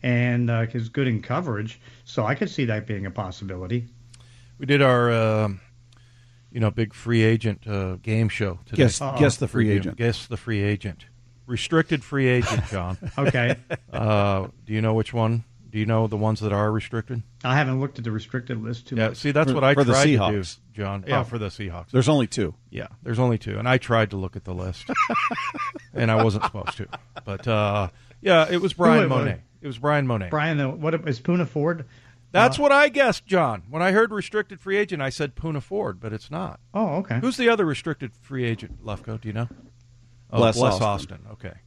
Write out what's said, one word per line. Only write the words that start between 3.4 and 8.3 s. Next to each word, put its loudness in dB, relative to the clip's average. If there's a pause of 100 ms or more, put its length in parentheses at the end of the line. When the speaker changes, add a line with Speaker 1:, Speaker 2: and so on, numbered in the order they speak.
Speaker 2:
We -10
did 6
our, 6
uh, 2 (1000)
you -4
know, 4
big -4
free 2
agent, 2
uh, -4
game 0
show -4